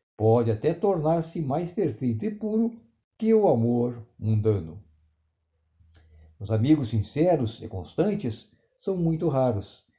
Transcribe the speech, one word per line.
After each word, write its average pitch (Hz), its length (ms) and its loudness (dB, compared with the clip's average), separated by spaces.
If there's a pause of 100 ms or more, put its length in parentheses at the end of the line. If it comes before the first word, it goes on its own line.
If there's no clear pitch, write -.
(160)
pode 113 340 4
até 113 240 0
tornar-se 165 680 0
mais 156 280 -4
perfeito 131 560 -4
e 214 60 -2
puro 220 480 -2 (380)
que 220 160 2
o 208 140 4
amor 120 600 0 (100)
mundano. 104 640 0 (1600)
Os 104 120 -6
amigos 123 380 2
sinceros 135 720 0
e 117 60 -14
constantes 123 840 -4 (260)
são 190 200 -4
muito 165 300 0
raros, 127 580 -2 (140)